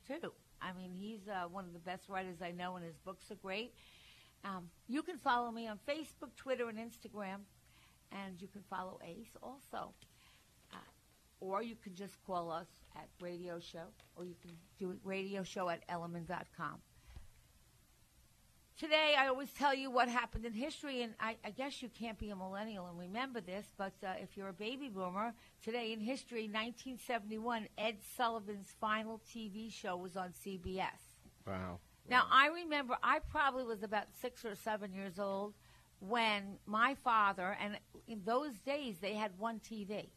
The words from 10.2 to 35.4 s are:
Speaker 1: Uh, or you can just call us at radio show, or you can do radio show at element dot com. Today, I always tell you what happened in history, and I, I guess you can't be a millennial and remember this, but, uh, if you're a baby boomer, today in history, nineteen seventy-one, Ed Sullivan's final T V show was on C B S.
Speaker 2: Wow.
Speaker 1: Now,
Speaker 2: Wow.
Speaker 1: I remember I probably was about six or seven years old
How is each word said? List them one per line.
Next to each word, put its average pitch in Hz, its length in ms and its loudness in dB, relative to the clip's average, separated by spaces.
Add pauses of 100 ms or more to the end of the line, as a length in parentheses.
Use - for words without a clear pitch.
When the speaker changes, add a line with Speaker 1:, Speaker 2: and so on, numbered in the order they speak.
Speaker 1:
Uh, - 40 -12 (600)
or 196 240 0
you 233 140 -8
can 196 180 -14
just 190 220 -10 (100)
call 175 240 0
us 165 160 -2 (300)
at 151 120 -12 (120)
radio 175 400 -6
show, 170 240 -10 (320)
or 175 80 -8
you 175 180 -8
can 170 80 -16 (300)
do 185 240 -2
radio 190 400 -2
show 180 240 0
at 170 200 0
element 170 380 -4
dot 170 300 -4
com. 147 220 -4 (2000)
Today, 311 400 8
I 269 80 10
always 269 260 4
tell 269 220 6
you 269 160 2
what 247 180 8
happened 233 380 2
in 233 80 -4
history, 269 480 0
and 226 180 -4
I, 220 240 0
I 214 60 -4
guess 262 320 -4
you 226 80 -6
can't 226 280 -6
be 214 120 -4
a 196 60 -4
millennial 190 500 -6
and 175 120 -10
remember 226 440 -4
this, 185 240 -6 (100)
but, 190 160 -2 (100)
uh, 185 100 -2 (100)
if 185 160 -10
you're 196 100 -6
a 190 60 -6
baby 254 340 -4
boomer, 190 460 -2 (280)
today 226 300 -2
in 220 80 -4
history, 220 480 -2
nineteen 233 500 -4
seventy-one, 220 720 0 (100)
Ed 220 180 2 (200)
Sullivan's 214 640 0
final 220 400 0 (120)
T 226 160 -6
V 214 220 -6
show 190 260 -2
was 180 200 -6
on 180 180 -2
C 196 240 -6
B 185 220 -2
S. 175 80 2 (580)
Speaker 2:
Wow. 92 320 0 (300)
Speaker 1:
Now, 254 160 8
Speaker 2:
Wow. - 80 0
Speaker 1:
I 269 160 12
remember 302 540 0
I 269 160 8
probably 269 460 2
was 220 180 -2
about 208 240 0 (140)
six 247 240 -6
or 208 100 -4
seven 208 400 -2
years 190 240 -6
old 202 360 0 (440)